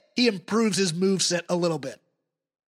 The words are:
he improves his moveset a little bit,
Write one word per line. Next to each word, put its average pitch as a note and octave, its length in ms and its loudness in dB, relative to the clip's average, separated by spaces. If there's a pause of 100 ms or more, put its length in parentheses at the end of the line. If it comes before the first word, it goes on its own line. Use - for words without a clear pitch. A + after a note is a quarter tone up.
(160)
he B3 120 2
improves G#3 500 0
his F#3+ 160 0
moveset F3+ 560 0
a F3+ 80 0
little E3+ 220 0
bit, C3 200 -12 (680)